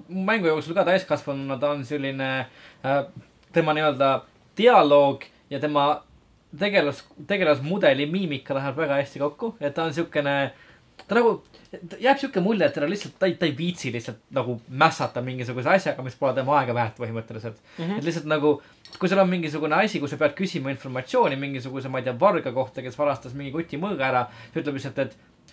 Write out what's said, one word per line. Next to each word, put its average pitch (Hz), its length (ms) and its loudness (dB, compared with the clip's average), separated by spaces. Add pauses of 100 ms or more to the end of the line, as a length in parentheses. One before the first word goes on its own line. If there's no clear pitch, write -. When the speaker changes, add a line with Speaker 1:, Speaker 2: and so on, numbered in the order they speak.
Speaker 1:
mängu 190 440 0
jooksul 156 240 -2
ka 190 100 4
täiskasvanuna 143 760 0
ta 147 120 0
on 143 160 -4
selline, 135 440 -4 (520)
äh, 139 200 2 (500)
tema 156 240 2
nii-öelda 139 320 2 (480)
dialoog 151 680 6 (260)
ja 139 140 -6
tema 147 220 2 (680)
tegelas-, 165 520 0 (220)
tegelasmudeli 151 840 2
miimika 160 460 -4
läheb 135 200 -4
väga 143 220 0
hästi 139 240 -4
kokku, 220 300 -4 (100)
et 143 140 -2
ta 165 100 0
on 143 80 -6
siukene, 147 400 -2 (720)
ta - 80 0
nagu, 226 220 4 (340)
ta - 320 -14
jääb 277 160 4
siuke 226 240 -2
mulje, 196 240 4
et - 80 -4
ta 147 160 -2
lihtsalt, 202 280 -8
ta 190 120 2
ei, 160 80 -4
ta 170 80 2
ei 147 100 -2
viitsi 170 380 -4
lihtsalt 117 240 -10 (160)
nagu 123 220 -2 (100)
mässata 135 560 0
mingisuguse 127 480 -4
asjaga, 160 320 2
mis 127 160 -12
pole 135 160 0
tema 135 240 2
aega 120 160 0
väärt 117 240 -4
põhimõtteliselt. 113 640 -10 (160)
Speaker 2:
Mhm. 175 220 -4
Speaker 1:
Et 156 80 -4
lihtsalt 156 180 -4
nagu, 151 300 2 (420)
kui 180 100 0
sul 196 140 4
on 180 80 2
mingisugune 156 480 0
asi, 196 240 0
kus 147 80 -4
sa 135 80 -6
pead 151 160 2
küsima 143 400 -4
informatsiooni 135 640 0
mingisuguse, 135 480 -6
ma 131 160 -4
ei 131 80 -4
tea, 117 80 -4
varga 165 320 4
kohta, 131 320 -4
kes 123 160 -8
varastas 135 400 -2
mingi 139 160 -8
kuti 165 240 -6
mõõga 156 320 -2
ära, 123 140 2 (260)
ta 165 80 -6
ütleb 143 160 -4
lihtsalt, 135 240 -6
et 110 160 -2 (380)